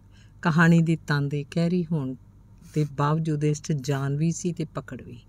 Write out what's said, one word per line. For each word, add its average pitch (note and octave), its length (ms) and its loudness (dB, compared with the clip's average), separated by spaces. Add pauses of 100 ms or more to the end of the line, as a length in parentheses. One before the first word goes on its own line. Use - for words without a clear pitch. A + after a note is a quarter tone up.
(420)
ਕਹਾਣੀ E3 400 6
ਦੀ D#3+ 240 2
ਤੰਦ C#3+ 280 0
ਇਹ C#3+ 100 -4 (120)
ਗਹਿਰੀ E3+ 360 0
ਹੋਣ C3+ 220 -2 (600)
ਦੇ D3+ 180 0
ਬਾਵਜੂਦ D3+ 520 0
ਇਸ D3+ 180 0
'ਚ - 100 -4
ਜਾਨ C#3 440 -2
ਵੀ D#3+ 160 0
ਸੀ F3 200 -4
ਤੇ D#3+ 120 -6
ਪਕੜ - 380 -12
ਵੀ। A#2+ 160 -18 (100)